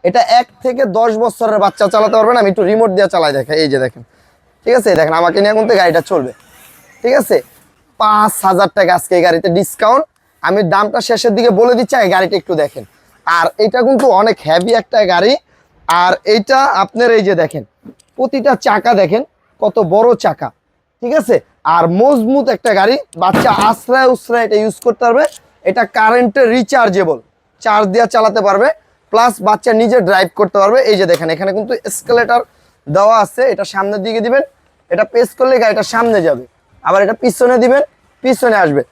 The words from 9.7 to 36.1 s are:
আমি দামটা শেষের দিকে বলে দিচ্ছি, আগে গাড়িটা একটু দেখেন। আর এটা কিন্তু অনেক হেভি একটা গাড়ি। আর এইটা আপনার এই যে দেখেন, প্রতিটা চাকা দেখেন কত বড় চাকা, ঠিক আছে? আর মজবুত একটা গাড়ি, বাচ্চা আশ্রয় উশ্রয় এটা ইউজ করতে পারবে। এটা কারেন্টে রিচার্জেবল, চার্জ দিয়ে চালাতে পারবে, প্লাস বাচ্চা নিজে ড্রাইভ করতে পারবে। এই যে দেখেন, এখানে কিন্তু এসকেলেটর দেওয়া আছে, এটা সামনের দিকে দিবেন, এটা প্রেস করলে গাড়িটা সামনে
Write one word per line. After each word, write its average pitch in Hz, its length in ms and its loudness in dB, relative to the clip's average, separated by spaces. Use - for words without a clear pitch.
আমি 190 180 0
দামটা 208 360 0
শেষের 226 280 0
দিকে 240 140 2
বলে 240 180 4
দিচ্ছি, 247 220 -2
আগে 202 140 0
গাড়িটা 190 260 0
একটু 185 120 -8
দেখেন। 139 220 -8
আর 165 200 0
এটা 240 220 -2
কিন্তু 269 200 2
অনেক 214 160 0
হেভি 180 260 0
একটা - 160 -4
গাড়ি। 185 200 2
আর 180 240 2
এইটা 208 260 0
আপনার 226 340 -2
এই 214 120 2
যে 202 140 0
দেখেন, 151 200 -6
প্রতিটা 262 360 -2
চাকা 220 340 0
দেখেন 190 220 0
কত 214 160 -2
বড় 226 140 4
চাকা, 151 240 -4
ঠিক 240 180 -4
আছে? 214 160 0
আর 170 80 2
মজবুত 254 460 2
একটা 233 220 -4
গাড়ি, 214 180 2
বাচ্চা 190 280 0
আশ্রয় 254 460 0
উশ্রয় 233 320 -2
এটা 208 160 0
ইউজ 214 220 -4
করতে 233 220 -2
পারবে। 240 180 2
এটা 202 140 -2
কারেন্টে 240 460 2
রিচার্জেবল, 196 640 0
চার্জ 214 220 0
দিয়ে 233 200 2
চালাতে 220 320 0
পারবে, 202 220 2
প্লাস 226 200 2
বাচ্চা 214 260 0
নিজে 240 160 2
ড্রাইভ 190 200 2
করতে 202 220 0
পারবে। 214 160 2
এই 214 100 2
যে 190 100 2
দেখেন, 165 240 0
এখানে 190 220 -4
কিন্তু 214 160 -6
এসকেলেটর 240 520 0
দেওয়া 202 380 2
আছে, - 180 -6
এটা 196 200 -4
সামনের 202 340 -4
দিকে 226 200 -4
দিবেন, 262 160 0
এটা 175 200 0
প্রেস 240 280 0
করলে 262 240 2
গাড়িটা 214 220 0
সামনে 226 320 0